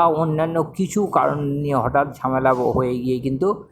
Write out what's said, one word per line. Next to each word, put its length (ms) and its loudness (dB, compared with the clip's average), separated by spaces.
অন্যান্য 560 0
কিছু 440 -4
কারণ 320 2
নিয়ে 160 0
হঠাৎ 380 2
ঝামেলা 360 0
হয়ে 260 0
গিয়ে 200 -2
কিন্তু 280 -2